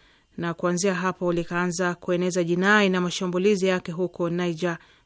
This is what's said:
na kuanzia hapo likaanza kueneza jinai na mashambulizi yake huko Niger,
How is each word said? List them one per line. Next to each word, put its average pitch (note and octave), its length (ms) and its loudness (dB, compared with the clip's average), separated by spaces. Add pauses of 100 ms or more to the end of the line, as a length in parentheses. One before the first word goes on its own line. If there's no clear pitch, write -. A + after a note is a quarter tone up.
(380)
na E3+ 160 -4
kuanzia F3+ 420 0
hapo F3+ 380 -2
likaanza F3 640 -2
kueneza F3+ 480 0
jinai F#3+ 460 4
na F#3 120 0
mashambulizi F3+ 640 0
yake F3+ 240 -2
huko F3 380 -4
Niger, E3+ 480 -2 (280)